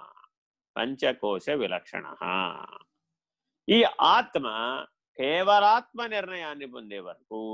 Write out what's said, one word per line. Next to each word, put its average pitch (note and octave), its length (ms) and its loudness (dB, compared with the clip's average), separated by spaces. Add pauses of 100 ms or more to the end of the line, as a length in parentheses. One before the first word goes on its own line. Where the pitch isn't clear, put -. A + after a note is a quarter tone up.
(760)
పంచకోశ B2 760 -2
విలక్షణ. F#2 640 -4 (1500)
ఈ A3+ 160 6 (160)
ఆత్మ E3 460 4 (680)
కేవలాత్మ G3+ 920 2
నిర్ణయాన్ని F3+ 600 -8
పొందే A2+ 320 -12
వరకు F#2 420 -12 (140)